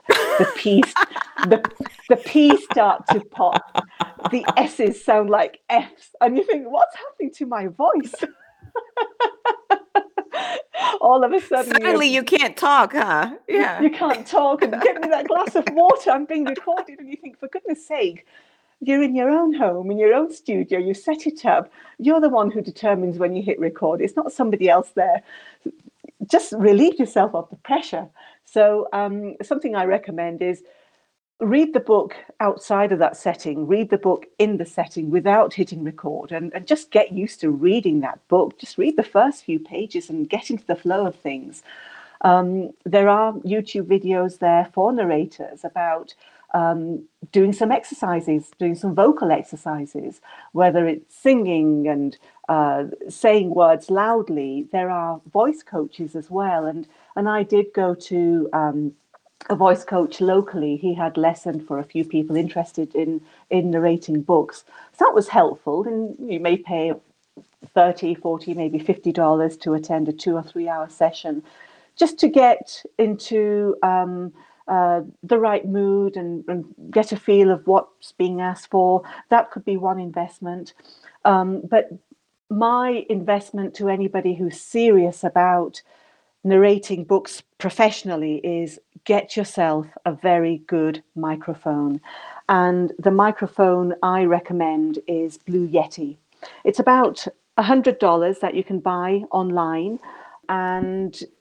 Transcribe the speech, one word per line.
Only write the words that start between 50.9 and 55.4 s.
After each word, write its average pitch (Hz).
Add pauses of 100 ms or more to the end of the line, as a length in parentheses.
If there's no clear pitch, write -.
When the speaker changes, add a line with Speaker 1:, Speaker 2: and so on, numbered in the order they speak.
Speaker 1:
singing 160
and, 143 (320)
uh, 147 (240)
saying 208
words 165
loudly. 185
There 185
are 170 (120)
voice 262